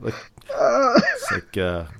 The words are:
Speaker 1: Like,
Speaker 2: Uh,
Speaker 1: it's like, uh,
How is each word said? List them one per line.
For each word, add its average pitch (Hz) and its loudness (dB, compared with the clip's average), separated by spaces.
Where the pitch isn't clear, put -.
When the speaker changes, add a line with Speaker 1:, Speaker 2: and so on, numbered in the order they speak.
Speaker 1:
Like, - -4
Speaker 2:
Uh, 254 4
Speaker 1:
it's - -6
like, - -6
uh, 87 -2